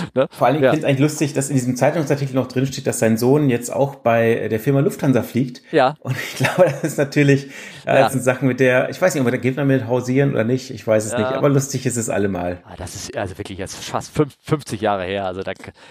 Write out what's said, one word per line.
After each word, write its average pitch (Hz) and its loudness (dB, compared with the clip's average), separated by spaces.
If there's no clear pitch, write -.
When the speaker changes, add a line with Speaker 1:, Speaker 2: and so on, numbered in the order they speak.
Speaker 1:
ne? 135 2
Speaker 2:
Vor - 0
allen 127 4
Dingen 147 2
Speaker 1:
Ja. 127 6
Speaker 2:
finde 151 0
ich - 2
eigentlich 135 2
lustig, 147 0
dass 139 -2
in 143 0
diesem 123 0
Zeitungsartikel 139 0
noch 123 0
drinsteht, 135 -4
dass 113 -2
sein 113 4
Sohn 135 4
jetzt 120 -2
auch 139 0
bei 113 2
der 110 -2
Firma 139 2
Lufthansa 143 2
fliegt. 123 -4
Speaker 1:
Ja. 143 2
Speaker 2:
Und - -4
ich - -8
glaube, 165 2
das 139 -6
ist 160 -4
natürlich, 143 2
äh, - 0
Speaker 1:
Ja. - 8
Speaker 2:
das 110 2
sind 127 -2
Sachen 127 0
mit 127 0
der, 127 4
ich 131 -4
weiß 180 2
nicht, 160 -2
ob 127 2
wir 120 2
da 131 -2
geht 131 -2
man 143 -2
mit 131 2
hausieren 127 2
oder 117 0
nicht, 127 -2
ich 117 -10
weiß 110 4
es 113 -6
Speaker 1:
Ja. 120 -2
Speaker 2:
nicht, 127 0
aber 135 0
lustig 135 0
ist 117 -2
es 110 -4
allemal. 90 -2
Speaker 1:
Ah, 90 -18
das 92 -12
ist - -12
also 92 -6
wirklich 98 -12
jetzt - -10
fast - -8
fünf-, 147 0
fünfzig 139 -4
Jahre 104 0
her, 98 -4
also 92 -4
da 92 -6
k-, - -14